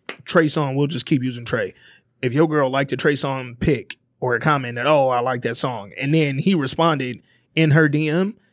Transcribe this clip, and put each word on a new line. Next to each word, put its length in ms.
Trey 220
song, 280
we'll 120
just 200
keep 160
using 220
Trey. 280
If 120
your 140
girl 220
liked 220
a 60
Trey 180
song 440
pic 380
or 160
a 40
comment 360
that, 120
"Oh, 220
I 120
like 220
that 140
song," 400
and 160
then 260
he 160
responded 640
in 160
her 180
D 200
M, 260